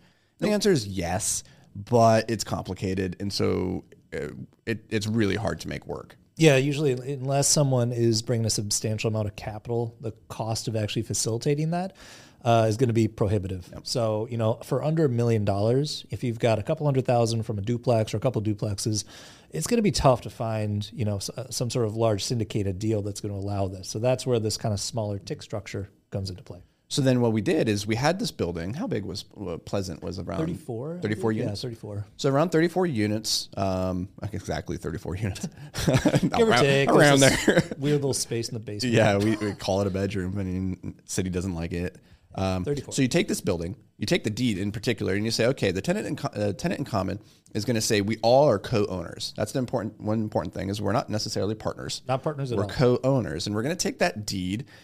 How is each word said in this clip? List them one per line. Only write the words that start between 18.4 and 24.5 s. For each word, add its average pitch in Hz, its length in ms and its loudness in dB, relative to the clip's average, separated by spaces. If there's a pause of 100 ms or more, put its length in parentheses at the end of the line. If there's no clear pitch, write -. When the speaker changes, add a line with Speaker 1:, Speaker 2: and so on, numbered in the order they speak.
Speaker 2:
duplexes, 104 640 -2 (460)
it's - 180 -4
gonna 233 120 2
be 202 120 4
tough 127 300 4
to 110 80 -10
find, 107 600 -2
you 123 120 -4
know, 104 140 0
s-, - 120 -8
uh, - 200 -10
some 123 200 -4
sort 120 160 2
of 104 80 -2
large 113 300 2
syndicated 101 560 -2
deal 110 200 0
that's 101 200 -6
gonna 101 140 -6
allow 98 340 -2
this. 95 200 -12
So 110 120 -6
that's 123 260 0
where 123 140 2
this 104 160 0